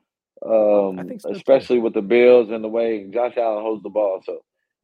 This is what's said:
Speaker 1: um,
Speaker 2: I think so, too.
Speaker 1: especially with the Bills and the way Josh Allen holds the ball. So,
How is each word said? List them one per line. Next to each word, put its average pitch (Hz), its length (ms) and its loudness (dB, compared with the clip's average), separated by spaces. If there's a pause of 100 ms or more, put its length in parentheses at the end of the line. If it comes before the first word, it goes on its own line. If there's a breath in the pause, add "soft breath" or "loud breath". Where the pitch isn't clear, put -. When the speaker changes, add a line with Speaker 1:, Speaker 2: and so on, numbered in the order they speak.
(460)
Speaker 1:
um, 104 540 2
Speaker 2:
I - 20 -10
think 131 180 -14
so, 80 100 -10
too. 104 60 -6
Speaker 1:
especially 127 440 2
with 113 140 -2
the 107 80 -2
Bills 120 480 4
and 113 120 -8
the 110 60 -8
way 110 420 -4
Josh 120 260 -4
Allen 110 280 -2
holds 110 180 -6
the 101 80 -12
ball. 98 340 -2
So, 85 200 -12 (400)